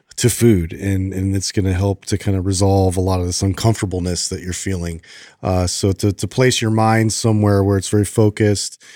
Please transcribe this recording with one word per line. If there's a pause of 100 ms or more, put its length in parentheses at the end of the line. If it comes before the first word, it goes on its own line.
(160)
to
food,
and,
and
it's
gonna
help
to
kinda
resolve
a
lot
of
this
uncomfortableness
that
you're
feeling. (420)
Uh,
so
to,
to
place
your
mind
somewhere
where
it's
very
focused, (160)